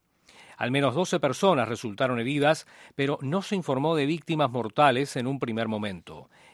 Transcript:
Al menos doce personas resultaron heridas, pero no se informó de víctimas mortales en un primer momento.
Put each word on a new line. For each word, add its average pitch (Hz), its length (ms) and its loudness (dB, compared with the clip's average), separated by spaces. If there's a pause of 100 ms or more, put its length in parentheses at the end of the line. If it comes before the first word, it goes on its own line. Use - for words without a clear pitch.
(560)
Al 123 140 -2
menos 135 240 2
doce 180 240 0
personas 139 500 2
resultaron 120 520 -2
heridas, 143 460 2 (280)
pero 143 260 -2
no 151 220 -2
se 208 140 -4
informó 156 400 0
de 139 100 2
víctimas 156 440 0
mortales 127 680 2
en 123 100 -4
un 135 140 -4
primer 113 260 -2
momento. 104 640 -8 (240)